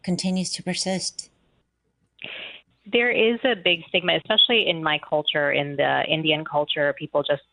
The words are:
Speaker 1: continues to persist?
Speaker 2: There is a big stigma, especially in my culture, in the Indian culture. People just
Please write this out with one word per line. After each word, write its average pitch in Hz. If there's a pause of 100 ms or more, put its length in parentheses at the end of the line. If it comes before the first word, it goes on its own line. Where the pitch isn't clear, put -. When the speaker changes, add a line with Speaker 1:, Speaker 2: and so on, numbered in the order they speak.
Speaker 1:
continues 185
to -
persist? - (1600)
Speaker 2:
There 240
is 226
a 247
big 175
stigma, 170
especially 214
in 165
my 151
culture, 151
in 143
the 139
Indian 156
culture. 147
People 147
just 143